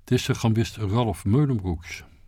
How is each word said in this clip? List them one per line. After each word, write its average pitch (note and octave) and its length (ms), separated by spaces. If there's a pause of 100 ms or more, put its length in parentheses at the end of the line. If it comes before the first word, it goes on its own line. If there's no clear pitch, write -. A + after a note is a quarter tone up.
Het - 100
is B2 140
de - 100
gambist A2+ 420
Ralph A2 480
Meulenbroeks. G#2 800 (240)